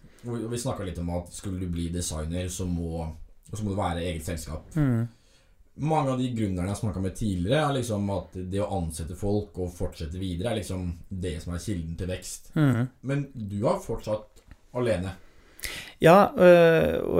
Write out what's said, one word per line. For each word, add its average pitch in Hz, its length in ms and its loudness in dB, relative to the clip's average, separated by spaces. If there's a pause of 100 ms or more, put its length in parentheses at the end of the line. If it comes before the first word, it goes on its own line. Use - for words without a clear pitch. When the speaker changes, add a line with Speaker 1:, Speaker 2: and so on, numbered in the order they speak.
(280)
Speaker 1:
og 117 220 -6
vi 120 80 -4
snakket 117 280 -4
litt 85 140 -6
om 85 100 -4
at 87 240 -4
skulle 92 260 -6
du 92 80 -4
bli 85 220 -4
designer, 85 580 -4
så 92 180 -6
må, 82 480 -4 (400)
så 104 100 -6
må 104 80 -2
du 95 40 -2
være 90 260 -2
eget 85 220 -4
selskap. 76 400 -8 (120)
Speaker 2:
Mm. 120 340 2 (680)
Speaker 1:
Mange 147 320 2
av 127 80 0
de 127 160 0
gründerne 95 360 0
jeg 101 80 -2
snakket 95 240 -2
med 95 140 -2
tidligere, 110 540 2
er 139 120 0
liksom 101 280 -2
at 92 220 -4 (180)
det 98 120 -2
å 104 100 -2
ansette 82 460 -4
folk 104 420 -2
og 90 140 -4
fortsette 80 440 -6
videre 92 360 -4
er - 80 -2
liksom 92 360 -6 (140)
det 87 320 -6
som 87 100 -6
er 87 40 -4
kilden 82 400 -6
til 90 100 -6
vekst. - 480 -10
Speaker 2:
Mm. 131 320 4 (160)
Speaker 1:
Men 139 320 -2
du 104 300 -6
har 180 160 2
fortsatt 110 420 -4 (500)
alene. 104 380 0 (880)
Speaker 2:
Ja, 185 340 10
øh, 165 680 8
og - 160 2